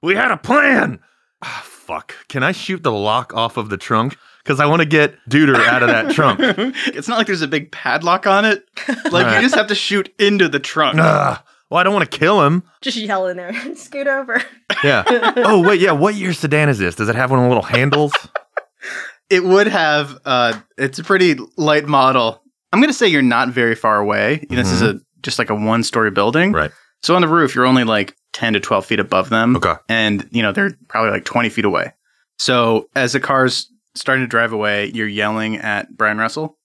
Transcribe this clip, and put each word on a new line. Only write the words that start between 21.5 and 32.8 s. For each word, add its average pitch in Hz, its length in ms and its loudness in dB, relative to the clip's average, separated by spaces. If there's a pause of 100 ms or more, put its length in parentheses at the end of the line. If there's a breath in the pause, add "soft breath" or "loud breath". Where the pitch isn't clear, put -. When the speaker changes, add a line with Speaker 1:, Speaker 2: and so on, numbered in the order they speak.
Speaker 2:
light 151 300 2
model. 131 560 2 (280)
I'm 202 100 4
gonna 294 120 4
say 240 140 0
you're 151 160 2
not 123 260 2
very 120 260 0
far 107 220 0
away. 104 520 -2
You 123 80 -4
know, 123 60 0
this 95 80 0
is 90 120 0
Speaker 1:
Mm-hmm. 107 140 0
Speaker 2:
a, - 40 -16 (200)
just, - 180 -8
like, 110 100 -2
a 107 60 0
one-story 110 560 0
building. 127 400 0
Speaker 1:
Right. 76 180 0 (320 soft breath)
Speaker 2:
So 170 140 2
on 180 60 2
the 165 80 0
roof, 160 260 2
you're 127 100 0
only, 127 200 4
like, 107 280 -2 (200)
ten 113 200 -2
to 101 60 2
twelve 98 260 -2
feet 104 140 -2
above 95 300 0
them. 113 260 2
Speaker 1:
Okay. 87 200 0 (120)
Speaker 2:
And, 110 440 0
you 117 100 -2
know, 104 100 0
they're 101 240 -2 (140)
probably, 110 220 0
like, 101 120 -4
twenty 117 240 -2
feet 107 160 -4
away. 98 300 -2 (440)
So 117 560 0